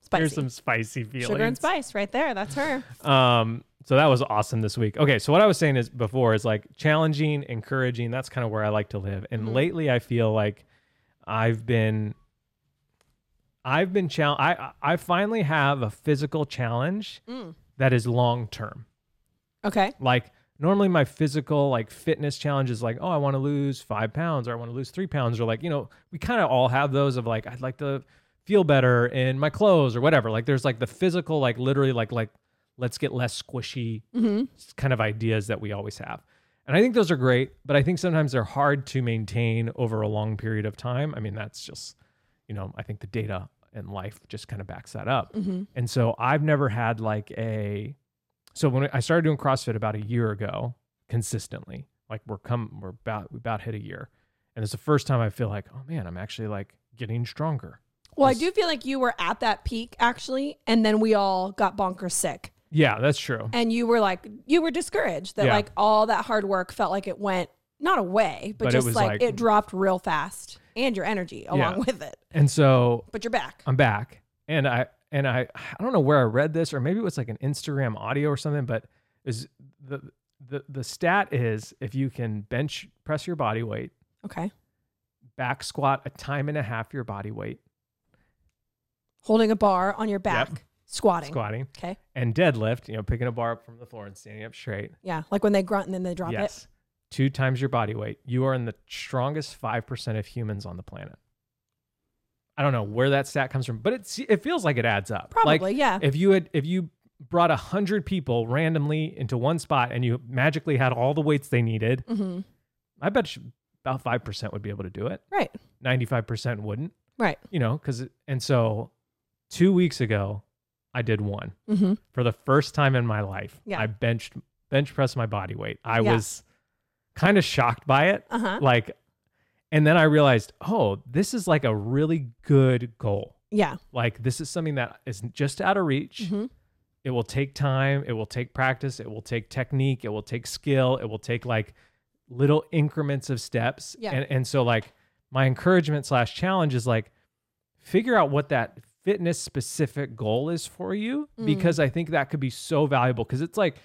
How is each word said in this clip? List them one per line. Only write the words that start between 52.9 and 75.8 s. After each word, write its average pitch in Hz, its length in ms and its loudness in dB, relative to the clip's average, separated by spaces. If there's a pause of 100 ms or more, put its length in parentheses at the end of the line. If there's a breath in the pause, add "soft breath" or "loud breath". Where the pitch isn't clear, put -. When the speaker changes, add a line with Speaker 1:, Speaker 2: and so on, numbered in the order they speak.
Speaker 2:
about, 107 420 -10
we 123 60 -14
about 117 240 -6
hit 113 140 -8
a 104 60 -10
year. 92 280 -14 (460)
And 113 80 -6
it's 104 100 -4
the - 40 -8
first 147 300 0
time 131 140 2
I 113 80 0
feel 113 200 -6
like, 101 240 -8
"Oh 135 140 -14
man, 151 200 -6
I'm 87 100 -10
actually, 110 320 -10
like, 101 240 -8 (220)
getting 117 300 -6
stronger." 147 540 -6 (380)
Speaker 1:
Well, 277 100 6
I 262 60 6
Speaker 2:
Just 233 80 -2
Speaker 1:
do 349 100 0
feel 370 160 0
like 302 180 -4
you 269 140 -2
were 302 200 2
at 185 200 -2
that 220 240 0
peak, 233 360 -6
actually, 262 680 0
and 226 180 6
then 214 140 6
we 220 140 6
all 196 380 2
got 196 260 0
bonkers 185 340 -2
sick. - 420 -4 (160)
Speaker 2:
Yeah, 139 300 4
that's 139 200 2
true. 113 340 -4
Speaker 1:
And 233 180 0
you 233 160 0
were, 233 120 4
like, 190 280 0 (180)
you 330 160 4
were 320 100 0
discouraged 202 640 -4
that, 208 100 2
Speaker 2:
Yeah. - 80 4
Speaker 1:
like, 208 220 0
all 214 300 4
that 220 180 0
hard 214 200 0
work 190 260 -2
felt 190 200 0
like 190 160 -4
it 185 120 -6
went 190 300 -2 (300)
not 330 200 2
away, 196 580 0
but - 80 -2
Speaker 2:
But - 40 4
it - 80 2
Speaker 1:
just, - 100 2
Speaker 2:
was, - 80 0
Speaker 1:
like, 214 120 4
Speaker 2:
like - 160 0
Speaker 1:
it 233 120 0
dropped 214 380 2
real 190 240 2
fast 165 600 -6 (160)
and 247 200 0
your 185 100 -4
energy 180 400 -4
Speaker 2:
Yeah. - 100 -6
Speaker 1:
along 139 300 2
with 226 160 -2
it. 151 140 -14 (160)
Speaker 2:
And 147 200 6
so 123 600 4
Speaker 1:
But 214 120 -6
you're 233 80 -4
back. 185 340 -4
Speaker 2:
I'm 131 100 0
back. 120 460 2 (260)
And 147 200 2
I, 123 180 2 (260)
and 139 160 0
I, 127 280 0
I - 280 -12